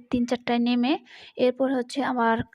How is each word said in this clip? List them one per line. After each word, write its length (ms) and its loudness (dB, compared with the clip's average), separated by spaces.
তিন 160 0
চারটায় 320 -2
নেমে। 400 2
এরপর 380 0
হচ্ছে 300 -4
আবার 340 2